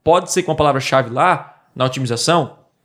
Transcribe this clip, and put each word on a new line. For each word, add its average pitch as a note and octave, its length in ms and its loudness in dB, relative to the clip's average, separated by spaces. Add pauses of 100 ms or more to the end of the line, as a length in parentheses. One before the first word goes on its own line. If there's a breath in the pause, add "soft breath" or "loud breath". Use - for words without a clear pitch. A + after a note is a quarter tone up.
Pode F3 280 2
ser F3+ 120 0
que F3+ 60 -4
uma D#3 60 0
palavra-chave C3+ 540 0
lá, D3 460 -2 (200)
na B2+ 100 -2
otimização, C3 720 -2 (280)